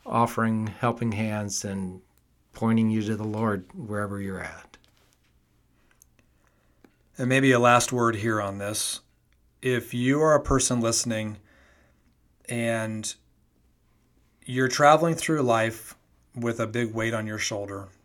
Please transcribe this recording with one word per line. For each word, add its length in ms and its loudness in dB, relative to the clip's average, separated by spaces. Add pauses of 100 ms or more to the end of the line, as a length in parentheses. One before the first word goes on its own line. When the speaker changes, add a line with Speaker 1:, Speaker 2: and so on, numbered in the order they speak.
Speaker 1:
offering 600 0
helping 460 -2
hands 520 -4
and 360 -8 (520)
pointing 380 2
you 120 0
to 140 -4
the 80 -6
Lord 400 -2 (100)
wherever 460 -6
you're 220 -8
at. 340 -16 (2500)
Speaker 2:
And 120 -2
maybe 240 6
a 60 6
last 340 6
word 240 2
here 240 -2
on 180 -6
this. 420 -6 (640)
If 320 -2
you 260 2
are 140 6
a 80 4
person 380 2
listening 580 -2 (1080)
and 640 -4 (1300)
you're 240 0
traveling 460 6
through 280 -2
life 520 0 (400)
with 260 -4
a 60 -2
big 260 -2
weight 220 -2
on 120 -4
your 120 -8
shoulder 500 -8 (160)